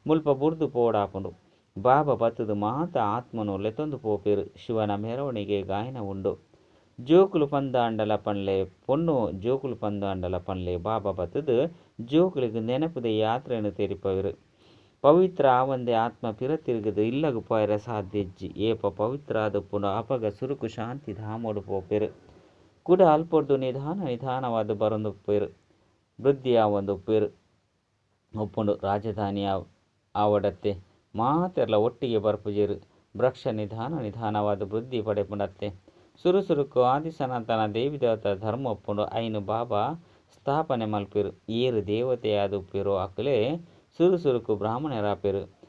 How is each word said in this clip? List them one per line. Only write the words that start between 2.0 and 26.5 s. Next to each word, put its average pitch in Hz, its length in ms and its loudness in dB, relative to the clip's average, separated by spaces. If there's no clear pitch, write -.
ಬತ್ತುದು 113 400 0
ಮಾತ 127 420 -2
ಆತ್ಮನು 107 600 -2
ಲೆತ್ತೊಂದು 110 400 -4
ಪೋಪೆರು. 101 680 -2
ಶಿವನ 107 280 0
ಮೆರವಣಿಗೆ 107 680 -2
ಗಾಯನ 107 360 -6
ಉಂಡು. 98 400 -4
ಜೋಕುಲು 170 460 4
ಪಂದಾಂಡಲ 120 680 0
ಪನ್ಲೆ 98 480 0
ಪೊನ್ನು 131 680 0
ಜೋಕುಲು 120 440 -2
ಪಂದಾಂಡಲ 98 600 -4
ಪನ್ಲೆ 90 380 -4
ಬಾಬಾ 101 360 -2
ಬತ್ತುದು 117 440 -2
ಜೋಕುಲಿಗ್ 123 640 0
ನೆನಪುದ 131 440 -2
ಯಾತ್ರೆಯನ್ನು 110 640 0
ತೆರಿಪವೆರು. 98 800 -4
ಪವಿತ್ರ 170 460 6
ಆವಂದೆ 127 440 2
ಆತ್ಮ 113 380 0
ಪಿರ 127 260 -2
ತಿರುಗುದು 110 440 -2
ಇಲ್ಲಗು 123 400 0
ಪಾಯರ 107 360 2
ಸಾಧ್ಯಜ್ಜಿ. 101 800 -6
ಏಪ 110 300 0
ಪವಿತ್ರ 110 520 -2
ಆದ 107 200 0
ಪುನ 101 280 -2
ಅಪಗ 110 400 -2
ಸುರುಕು 127 400 -4
ಶಾಂತಿ 117 460 -8
ಧಾಮೋಡು 107 480 -6
ಪೋಪೆರು. 104 480 -2
ಕುಡ 185 200 6
ಅಲ್ಪೊಡ್ದು 156 540 4
ನಿಧಾನ 139 480 -4
ನಿಧಾನವಾದ 123 680 -2
ಬರೊಂದು 107 420 0
ಪೇರು. 101 340 0
ವೃದ್ಧಿ 131 360 2